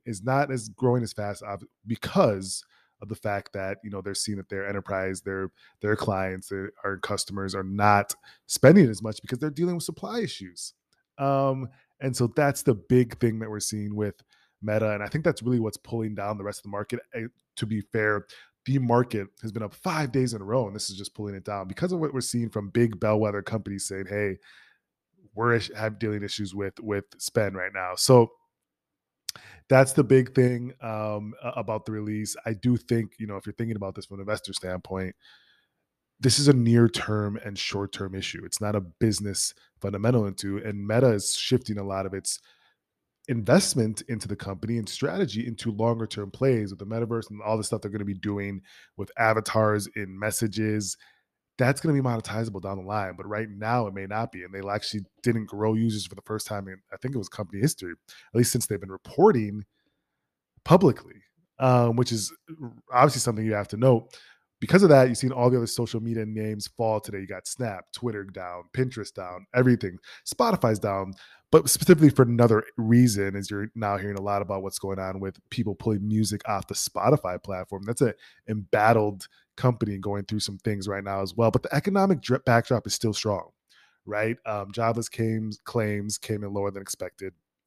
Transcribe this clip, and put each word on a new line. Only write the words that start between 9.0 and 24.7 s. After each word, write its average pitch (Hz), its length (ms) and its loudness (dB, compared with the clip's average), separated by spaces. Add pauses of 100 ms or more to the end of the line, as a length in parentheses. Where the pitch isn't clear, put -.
much 107 200 -8
because - 160 -6
they're 151 100 -4
dealing 170 260 -2
with 165 100 -6
supply 208 360 -8
issues. 95 540 -12 (420)
Um, 135 540 0 (320)
and 131 120 -2
so 123 120 2 (100)
that's 143 260 2
the 127 120 4
big 123 440 2
thing 113 200 0
that 110 100 -8
we're 107 100 -8
seeing 104 360 -6
with 104 220 -2 (440)
Meta. 107 300 0
And 104 120 -4
I 104 40 -6
think 151 180 -4
that's 160 180 0
really 120 180 0
what's 110 180 -4
pulling 110 360 -6
down 101 220 -6
the 98 80 -10
rest 101 140 -8
of - 60 -20
the 104 40 -14
market. 101 320 -6 (140)
Eh, 117 140 -8 (280)
to - 80 -6
be 110 160 -2
fair, 107 460 0 (400)
the 135 120 2
market 120 500 2 (120)
has 113 100 -8
been 110 120 -8
up 104 100 -8
five 156 400 -4
days 127 220 0
in 104 80 -10
a - 20 -12
row, 113 220 0
and 98 100 -10
this - 140 -8
is 95 80 -14
just 98 160 -12
pulling 101 200 -8
it 92 120 -12
down 98 220 -6
because 165 240 -4
of 175 80 -4
what 151 120 -2
we're 131 80 -4
seeing 117 300 -4
from 101 180 -6
big 113 320 2
bellwether 107 400 0
companies 98 460 -8
saying, 95 240 -8
"Hey, 101 260 -2 (1000)